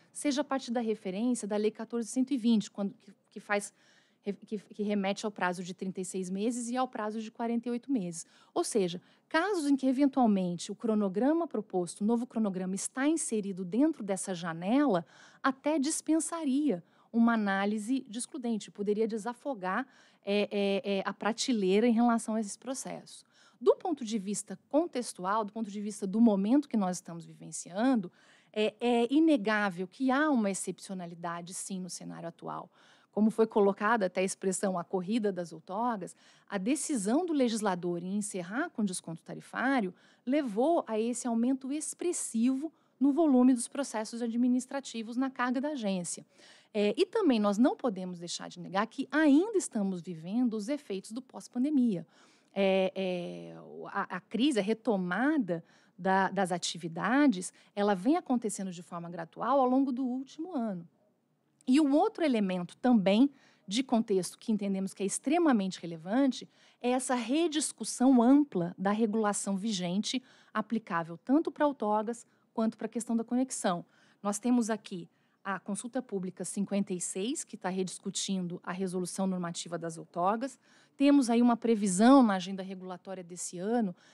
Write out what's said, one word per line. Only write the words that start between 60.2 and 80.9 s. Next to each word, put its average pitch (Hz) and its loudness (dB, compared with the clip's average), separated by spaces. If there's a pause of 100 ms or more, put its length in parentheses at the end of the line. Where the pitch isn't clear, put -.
ano. 202 -4 (800)
E 262 6
um 277 4
outro 359 2
elemento 196 0
também 226 6 (380)
de 214 -2
contexto 220 0
que - -4
entendemos 196 -2
que - -10
é - 0
extremamente 247 2
relevante 196 -2 (340)
é 247 0
essa 254 0
rediscussão 269 2
ampla 233 4
da 190 0
regulação 208 0
vigente, 196 -4 (320)
aplicável 170 -4
tanto 320 0
pra 302 2
outorgas 220 -2 (280)
quanto 226 0
pra 226 -6
questão 233 -4
da 226 0
conexão. 240 -2 (380)
Nós 202 -4
temos 240 2
aqui 202 -8 (340)
a 190 -6
consulta 233 -6
pública 190 -6
cinquenta 196 -2
e 180 -4
seis, 202 -6
que - -20
tá 196 -6
rediscutindo 185 -4
a - -8
resolução 185 -4
normativa 175 -4
das 165 -8
outorgas. 190 -2 (400)